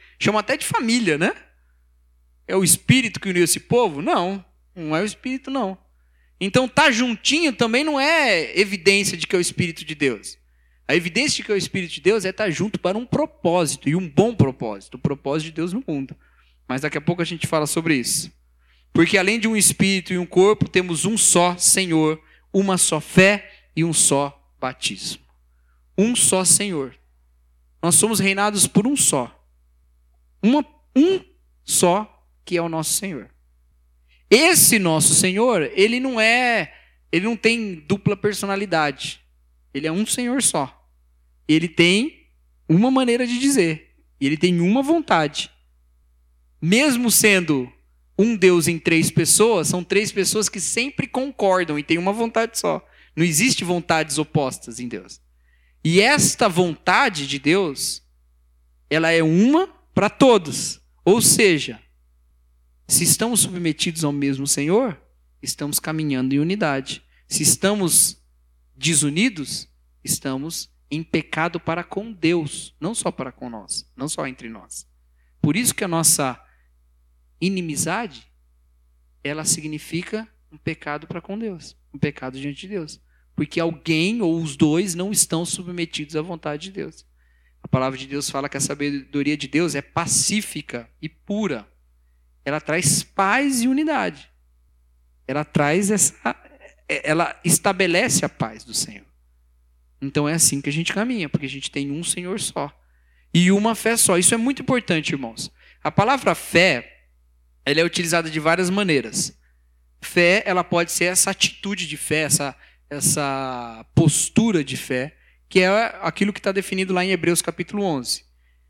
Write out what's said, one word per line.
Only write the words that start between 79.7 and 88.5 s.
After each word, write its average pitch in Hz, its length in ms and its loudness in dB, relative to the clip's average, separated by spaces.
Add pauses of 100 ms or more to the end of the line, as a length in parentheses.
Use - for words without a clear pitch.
um 156 40 -20
pecado 151 520 -10
para 170 120 -12
com 196 160 -12
Deus, 202 400 -12 (160)
um 143 60 -16
pecado 135 400 -6
diante 139 220 -10
de 185 80 -16
Deus. 180 320 -10 (340)
Porque - 240 -4
alguém 165 640 0
ou 165 180 0
os 151 160 -8
dois 165 380 2
não 185 160 -4
estão 175 340 -2
submetidos 170 680 -8
à 151 80 -4
vontade 160 420 -10
de 196 60 -14
Deus. 170 340 -14 (580)
A - 60 -16
palavra 131 300 -2
de 135 80 -14
Deus 139 240 -6
fala 143 180 -6
que - 80 -10